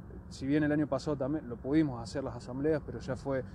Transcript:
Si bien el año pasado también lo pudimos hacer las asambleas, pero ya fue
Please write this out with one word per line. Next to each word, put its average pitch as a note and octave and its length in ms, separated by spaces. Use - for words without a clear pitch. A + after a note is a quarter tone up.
Si - 160
bien D3 180
el D3 100
año D3+ 140
pasado C#3 280
también C3+ 320
lo A#2+ 80
pudimos C3+ 480
hacer B2 180
las A#2+ 140
asambleas, C#3 500
pero A#2+ 140
ya C3 160
fue C3 400